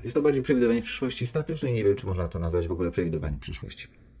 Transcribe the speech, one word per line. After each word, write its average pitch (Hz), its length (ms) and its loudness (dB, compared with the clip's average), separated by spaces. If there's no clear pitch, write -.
Jest 117 120 -8
to 151 60 4
bardziej 139 220 4
przewidywanie 120 380 4
przyszłości 123 460 -4
statycznej. 151 460 -2
Nie 110 100 0
wiem, 101 120 6
czy - 100 -8
można 90 220 -2
to 85 120 -6
nazwać 85 280 0
w 87 40 -6
ogóle 87 200 0
przewidywaniem 80 480 -2
przyszłości. - 480 -12